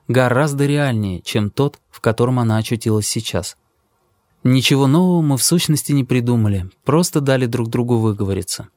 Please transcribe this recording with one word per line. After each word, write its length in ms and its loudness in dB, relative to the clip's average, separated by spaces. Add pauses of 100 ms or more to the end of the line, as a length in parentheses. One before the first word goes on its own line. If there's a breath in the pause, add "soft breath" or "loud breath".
гораздо 560 2
реальнее, 560 -2
чем 280 -2
тот, 300 -2 (100)
в 120 -20
котором 380 0
она 180 2
очутилась 500 -2
сейчас. 480 -6 (880)
Ничего 420 2
нового 360 2
мы 160 0
в 60 -4
сущности 500 0
не 100 2
придумали, 680 0 (140)
просто 380 0
дали 240 0
друг 240 -2
другу 300 0
выговориться. 760 -4